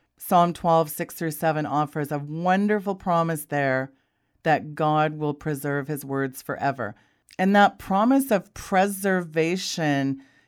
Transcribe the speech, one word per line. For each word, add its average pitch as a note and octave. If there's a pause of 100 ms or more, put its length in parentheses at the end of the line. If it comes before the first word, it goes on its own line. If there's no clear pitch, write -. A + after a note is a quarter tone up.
(180)
Psalm F3
twelve E3
six -
through E3
seven D#3
offers D3
a D3
wonderful F#3
promise E3
there C3+ (500)
that D3+
God D3+
will D3+
preserve C#3+
his C#3+
words C3+
forever. B2+ (440)
And G3
that G3+
promise B3+
of G3
preservation F3 (260)